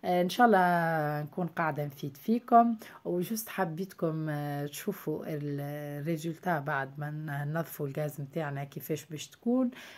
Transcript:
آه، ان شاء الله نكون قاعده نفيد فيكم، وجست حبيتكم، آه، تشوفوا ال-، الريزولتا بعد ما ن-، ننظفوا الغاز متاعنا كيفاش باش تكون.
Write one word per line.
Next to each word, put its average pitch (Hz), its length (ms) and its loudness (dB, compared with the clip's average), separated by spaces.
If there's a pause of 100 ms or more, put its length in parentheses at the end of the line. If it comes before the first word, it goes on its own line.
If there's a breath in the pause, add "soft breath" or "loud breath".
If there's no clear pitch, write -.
آه، 180 160 4
ان 180 80 4
شاء 247 180 6
الله 165 720 4
نكون 170 260 -4
قاعده 151 380 0
نفيد 143 320 -8
فيكم، 233 580 6 (300 loud breath)
وجست 180 440 -2
حبيتكم، 160 800 -2
آه، 147 360 -4
تشوفوا 156 640 -6
ال-، 147 320 -4 (420)
الريزولتا 160 580 -2
بعد 139 380 -2
ما 147 120 -6
ن-، 151 440 -4
ننظفوا 160 340 -4
الغاز 147 340 -4
متاعنا 143 420 -4
كيفاش 147 420 -6
باش 147 220 -12
تكون. 247 440 0 (260 loud breath)